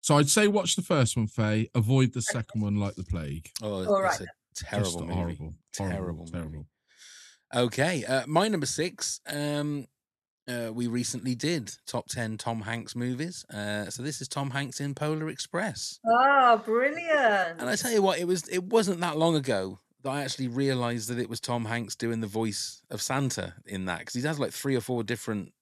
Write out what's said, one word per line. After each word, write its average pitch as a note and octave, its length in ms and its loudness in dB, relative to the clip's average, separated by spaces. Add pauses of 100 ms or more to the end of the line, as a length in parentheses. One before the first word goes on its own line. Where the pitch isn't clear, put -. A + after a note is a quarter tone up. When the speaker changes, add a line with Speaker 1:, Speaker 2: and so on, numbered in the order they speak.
Speaker 1:
So D3+ 160 6
I'd D3 100 8
say G#3 220 6
watch G3 260 2
the F#3 60 -2
first C#3+ 340 2
one, A2 120 0
Faye. G#2+ 460 0
Avoid B2+ 380 4
the B2+ 80 -6
Speaker 2:
Okay. - 200 -4
Speaker 1:
second A2+ 220 -4
one G#2 140 0
like G2+ 200 -2
the F2+ 100 -8
plague. D#2+ 440 -6 (120)
Speaker 3:
Oh, G2+ 240 -4
Speaker 2:
All G3 160 2
Speaker 3:
that's F3+ 180 0
Speaker 2:
right. - 80 -10
Speaker 3:
a - 380 -16
terrible G#2 240 0
Speaker 1:
Just E2+ 100 -4
Speaker 3:
movie. E2 140 -6
Speaker 1:
horrible, E2+ 400 -4 (240)
horrible, F#2 180 -2
Speaker 3:
Terrible F2 300 -6
movie. E2 60 -12
Speaker 1:
terrible. D#2 360 -10 (880)
Speaker 3:
Okay, C3 500 2
uh, B2+ 220 0
my E3 200 2
number F3+ 180 0
six. - 600 -4
Um, D3 580 -2 (640)
uh, A#2 240 -4
we A#2+ 140 -2
recently B2 480 -2
did C3 360 -2 (140)
top - 240 -6
ten A2 280 -4
Tom A2+ 240 -4
Hanks A2+ 340 -6
movies. B2+ 500 -4
Uh, G#2 440 -4
so A#2+ 140 -10
this D3+ 180 -6
is C3 60 -8
Tom C#3 240 -4
Hanks C#3 300 -4
in C#3+ 140 -4
Polar D#3 340 -2
Express. - 760 -6
Speaker 2:
Oh, B3 600 8
brilliant. B3 960 2
Speaker 3:
And - 80 0
I G#3+ 60 2
tell A#3+ 160 -2
you G#3+ 100 6
what, F#3 180 4
it F3+ 60 0
was, F3+ 240 0
it F#3 140 0
wasn't G3 380 4
that D#3+ 160 0
long E3 180 6
ago G2+ 440 0 (220)
that C3+ 80 -4
I C#3+ 140 -2
actually C3 260 -4
realised A#2+ 600 0
that A#2+ 100 -2
it A#2 100 -2
was A#2 100 -6
Tom A#2+ 260 -2
Hanks A2+ 300 -4
doing A#2 240 -2
the A2 80 -2
voice G#2+ 640 -2
of A2 120 -6
Santa B2 520 -2 (120)
in F#2+ 200 -6
that, E2+ 200 -4
'cause - 100 -10
he B2 80 -2
has, D3+ 160 -2
like, A#2+ 120 -2
three C#3 240 -2
or A#2+ 60 2
four B2 220 -2
different A2 580 -6